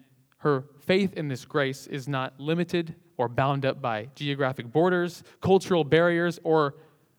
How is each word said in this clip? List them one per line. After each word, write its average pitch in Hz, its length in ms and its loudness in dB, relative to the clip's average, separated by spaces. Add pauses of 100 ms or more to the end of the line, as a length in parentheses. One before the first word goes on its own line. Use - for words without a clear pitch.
(380)
her 139 260 0 (160)
faith 190 340 0
in 156 140 -6
this 127 160 -6
grace 135 420 -4
is 135 200 -10
not 131 320 -4
limited 165 560 -2 (220)
or 120 120 0
bound 135 360 0
up 135 160 -2
by 113 340 -4
geographic 135 560 -4
borders, 175 520 2 (180)
cultural 180 440 2
barriers, 170 600 2
or 156 320 2 (420)